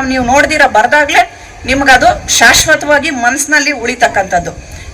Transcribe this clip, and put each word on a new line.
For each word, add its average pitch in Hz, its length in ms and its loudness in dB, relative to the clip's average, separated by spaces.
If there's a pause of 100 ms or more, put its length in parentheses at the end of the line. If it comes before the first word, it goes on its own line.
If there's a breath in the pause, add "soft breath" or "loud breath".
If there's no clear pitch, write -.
ನೀವು 262 180 -2
ನೋಡ್ದಿರಾ 285 440 2
ಬರ್ದಾಗ್ಲೇ 294 640 0 (340 loud breath)
ನಿಮ್ಗದು 269 720 2
ಶಾಶ್ವತವಾಗಿ 285 720 2
ಮನ್ಸಿನಲ್ಲಿ 285 640 -2
ಉಳಿತಕ್ಕಂಥದ್ದು. 220 1080 -4 (160)